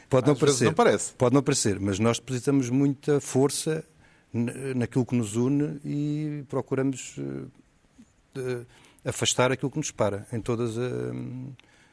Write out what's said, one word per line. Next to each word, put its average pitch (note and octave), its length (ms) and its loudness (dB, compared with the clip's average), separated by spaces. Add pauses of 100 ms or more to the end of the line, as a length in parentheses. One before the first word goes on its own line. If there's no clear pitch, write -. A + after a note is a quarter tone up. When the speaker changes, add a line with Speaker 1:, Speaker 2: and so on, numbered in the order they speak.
Speaker 1:
Pode B2+ 180 4
não D3 60 6
Speaker 2:
Às C#3 80 2
vezes C#3+ 180 4
Speaker 1:
parecer. C3 60 4
Speaker 2:
não D#3 100 4
parece. - 380 4
Speaker 1:
Pode B2 220 2
não C#3 80 6
parecer, B2 360 0
mas G2 200 0
nós A#2 200 4
depositamos C3 520 0
muita C#3+ 500 2
força C#3+ 640 0 (480)
n-, A#2+ 420 -4
naquilo B2 300 0
que B2 100 -4
nos A2 220 0
une C#3+ 480 0
e D3 640 -4
procuramos, C3+ 720 -4
eh, - 1200 -14
eh, B2+ 680 -10
afastar B2+ 440 2
aquilo C3 180 -4
que - 80 -6
nos D3+ 80 -4
separa G2+ 460 -2
em A#2 80 -6
todas, A#2 360 -4
eh, A#2 40 -6 (1120)